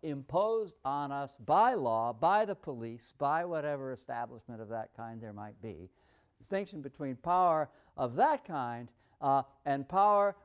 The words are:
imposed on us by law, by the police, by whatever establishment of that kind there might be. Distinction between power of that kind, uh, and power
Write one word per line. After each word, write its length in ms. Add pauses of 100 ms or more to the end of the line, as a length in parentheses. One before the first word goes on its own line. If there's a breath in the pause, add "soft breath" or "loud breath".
imposed 840
on 260
us 240 (100)
by 280
law, 400
by 320
the 100
police, 640
by 260
whatever 480
establishment 720
of 80
that 260
kind 240
there 140
might 280
be. 280 (500 soft breath)
Distinction 420
between 340
power 540 (280 soft breath)
of 180
that 300
kind, 440 (320 soft breath)
uh, 200 (240)
and 240
power 540